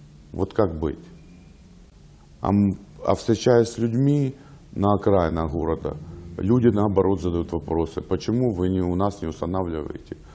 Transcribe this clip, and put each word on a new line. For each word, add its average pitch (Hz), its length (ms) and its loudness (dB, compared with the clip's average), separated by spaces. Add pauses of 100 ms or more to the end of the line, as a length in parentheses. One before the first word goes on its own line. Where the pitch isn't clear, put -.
(320)
Вот 90 200 -4
как 85 260 0
быть? 76 200 -4 (1400)
А 120 80 -2
м-, 101 280 2 (300)
а 98 80 2
встречаясь 117 540 4
с 113 100 -10
людьми 131 560 0 (380)
на 101 220 2
окраинах 82 580 2
города, 80 440 -4 (400)
люди, 117 320 4
наоборот, 98 540 2
задают 85 300 -2
вопросы: 80 480 -2
«Почему 113 520 -2
вы 92 160 0
не, 92 140 0
у 90 140 0
нас 98 260 -2
не 82 60 -4
устанавливаете 85 880 -6 (180)